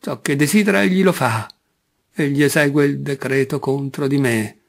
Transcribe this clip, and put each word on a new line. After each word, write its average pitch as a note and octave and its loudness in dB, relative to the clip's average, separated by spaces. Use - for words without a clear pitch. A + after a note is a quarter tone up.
Ciò C3+ -8
che C#3+ 0
desidera G3 2
egli F#3+ 2
lo F#3 4
fa. A2+ -2
Egli C#3+ 0
esegue C#3+ 2
il C#3 -2
decreto C3+ -4
contro C#3 -4
di C#3 0
me A2+ 0